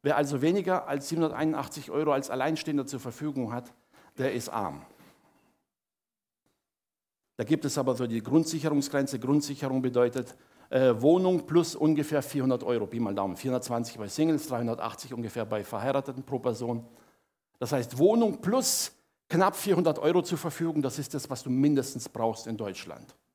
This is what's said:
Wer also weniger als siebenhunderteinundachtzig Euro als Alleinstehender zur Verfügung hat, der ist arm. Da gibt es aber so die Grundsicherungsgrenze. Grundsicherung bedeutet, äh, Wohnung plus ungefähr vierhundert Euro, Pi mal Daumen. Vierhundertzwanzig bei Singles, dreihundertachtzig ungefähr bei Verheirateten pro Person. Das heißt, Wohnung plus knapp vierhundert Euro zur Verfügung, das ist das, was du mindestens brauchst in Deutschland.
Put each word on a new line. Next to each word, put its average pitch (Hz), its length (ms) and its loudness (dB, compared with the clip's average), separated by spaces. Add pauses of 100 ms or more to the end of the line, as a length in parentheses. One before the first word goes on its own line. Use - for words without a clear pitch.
Wer 151 140 2
also 143 240 0
weniger 180 460 2
als 147 200 -4
siebenhunderteinundachtzig 156 800 -2
Euro 151 220 0
als 139 180 0
Alleinstehender 147 560 -2
zur 139 140 -8
Verfügung 131 540 -6
hat, 123 200 -8 (440)
der 131 160 0
ist 120 160 -6
arm. 87 360 -6 (2500)
Da 107 80 -2
gibt 151 200 0
es 143 120 -2
aber 127 180 2
so 123 100 -2
die 113 160 -2
Grundsicherungsgrenze. 143 1000 0
Grundsicherung 135 600 0
bedeutet, 123 540 0 (340)
äh, 127 300 4
Wohnung 180 460 4
plus 165 300 2
ungefähr 151 460 2
vierhundert 131 420 0
Euro, 110 240 0
Pi 117 120 -6
mal 101 160 -2
Daumen. 95 220 -2
Vierhundertzwanzig 120 600 -4
bei 104 120 -8
Singles, 156 380 2
dreihundertachtzig 117 680 -4
ungefähr 113 320 -4
bei 107 180 -2
Verheirateten 131 600 -4
pro 135 160 -4
Person. 117 460 -2 (760)
Das 117 120 -4
heißt, 123 260 -2
Wohnung 208 440 4
plus - 500 0 (380)
knapp 190 260 4
vierhundert 170 440 2
Euro 170 240 4
zur 175 140 -2
Verfügung, 160 440 -2
das 131 180 -4
ist - 140 -8
das, 139 160 -8
was 127 120 -6
du - 80 -10
mindestens 135 600 2
brauchst 113 380 -2
in 113 100 -6
Deutschland. 92 580 -10 (200)